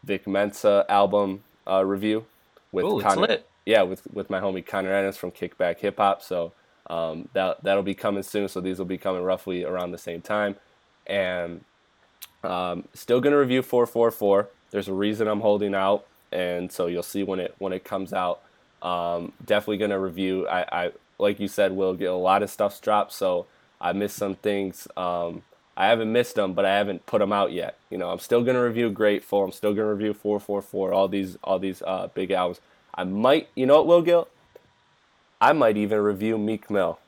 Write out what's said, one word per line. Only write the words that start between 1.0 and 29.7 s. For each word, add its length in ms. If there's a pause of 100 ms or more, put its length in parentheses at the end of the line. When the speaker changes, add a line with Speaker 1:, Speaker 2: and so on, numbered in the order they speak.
Speaker 1:
uh, 180
review 400 (480)
with 140
Speaker 2:
Ooh, 140
it's 60
Speaker 1:
Connor. 200
Speaker 2:
lit. 220 (180)
Speaker 1:
Yeah, 160
with, 300
with 180
my 100
homie 240
Connor 280
Ennis 260
from 120
Kickback 500
Hip 180
Hop. 240
So, 300 (360)
um, 460
that, 280
that'll 200
be 120
coming 280
soon. 260
So 140
these 160
will 80
be 100
coming 260
roughly 420
around 280
the 60
same 240
time. 340 (500)
And, 580 (800)
um, 400 (100)
still 260
gonna 180
review 240
four 240
four 240
four. 380 (220)
There's 180
a 60
reason 340
I'm 120
holding 340
out, 320 (260)
and 380
so 160
you'll 160
see 200
when 180
it, 180
when 140
it 120
comes 280
out. 280 (400)
Um, 520 (120)
definitely 340
gonna 200
review. 500
I, 380
I, 60 (260)
like 220
you 80
said, 240
Will, 220
get 160
a 40
lot 280
of 80
stuff's 300
dropped, 320
so 340 (340)
I 120
missed 240
some 200
things. 500 (100)
Um, 460 (340)
I 100
haven't 260
missed 240
them, 180
but 100
I 120
haven't 300
put 160
'em 100
out 200
yet. 240 (140)
You 80
know, 120
I'm 100
still 240
gonna 180
review 280
Grateful. 540
I'm 80
still 220